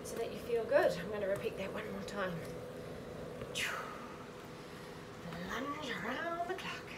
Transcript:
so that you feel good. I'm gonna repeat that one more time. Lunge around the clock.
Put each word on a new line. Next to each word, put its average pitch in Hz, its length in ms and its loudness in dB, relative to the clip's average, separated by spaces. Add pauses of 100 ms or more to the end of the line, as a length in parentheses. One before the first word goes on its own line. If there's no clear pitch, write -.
so - 120 -4
that 226 160 0
you 208 80 -4
feel 233 260 4
good. 311 340 10
I'm 190 120 -2
gonna 208 160 2
repeat 202 300 2
that 190 160 0
one - 180 0
more 196 120 -2
time. 190 280 0 (3250)
Lunge 277 420 0 (120)
around 339 440 0
the 359 60 0
clock. - 340 -4 (100)